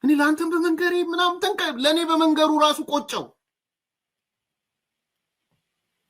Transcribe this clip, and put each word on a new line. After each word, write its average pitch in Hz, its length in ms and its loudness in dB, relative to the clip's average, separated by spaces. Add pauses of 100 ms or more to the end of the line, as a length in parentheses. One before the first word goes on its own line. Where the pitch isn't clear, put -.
እኔ 262 100 2
ለአንተም 302 360 0
በመንገሬ 349 540 0
ምናምን 359 360 -2
ተንቀ-፣ 349 380 -4
ለእኔ 302 280 2
በመንገሩ 311 540 2
ራሱ 302 260 2
ቆጨው። 285 400 -6 (2750)